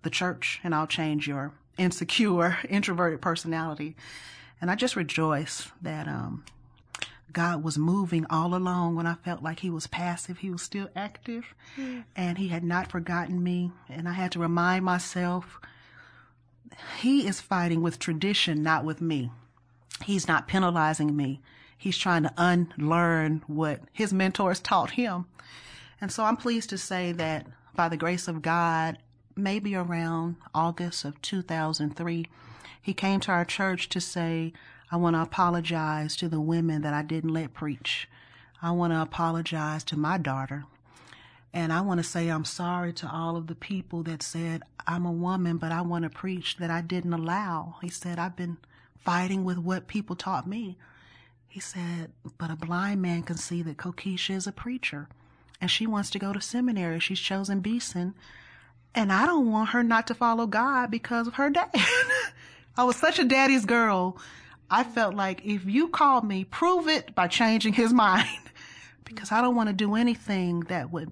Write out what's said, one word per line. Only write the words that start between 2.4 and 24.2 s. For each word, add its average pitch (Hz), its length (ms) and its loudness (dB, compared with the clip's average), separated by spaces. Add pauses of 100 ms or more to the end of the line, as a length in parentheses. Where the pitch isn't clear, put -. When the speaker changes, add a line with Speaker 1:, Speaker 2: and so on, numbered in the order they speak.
Speaker 1:
<laughs> - 60 -10
introverted 180 520 0
personality." 160 760 -4 (640)
And 175 100 0
I 190 60 2
just 247 200 0
rejoice 156 760 -2 (100)
that, 151 260 -6
um, - 360 -6 (880)
God 170 300 0
was 147 160 -2
moving 170 500 2
all 165 240 0
along 180 420 0
when 165 120 -2
I 170 80 -2
felt - 260 -8
like 160 200 -8
he 180 100 -4
was 160 160 -6
passive. 175 520 -6
He 190 120 -6
was 175 100 -6
still - 340 -8
active, 233 600 -10 (220)
Speaker 2:
Mm. 254 260 -8 (120)
Speaker 1:
and 175 220 -2
he 196 120 -2
had 170 140 -4
not 175 280 -2
forgotten 175 500 -4
me. 180 300 0 (180)
And 165 180 -8
I 175 60 -4
had 180 200 -4
to 175 60 -4
remind 175 460 2
myself, 180 760 -2 (1400)
he 262 280 4
is 190 140 -2
fighting 175 400 2
with 170 180 0
tradition, 165 640 0
not 156 200 2
with 156 180 -4
me. 139 300 0 (720)
He's 202 240 0
not 160 200 2
penalizing 156 680 2
me. 135 260 -2 (360)
He's 190 200 -2
trying 170 260 2
to - 140 0
unlearn 165 1120 2
what 151 340 -2 (100)
his 202 220 0
mentors 190 460 2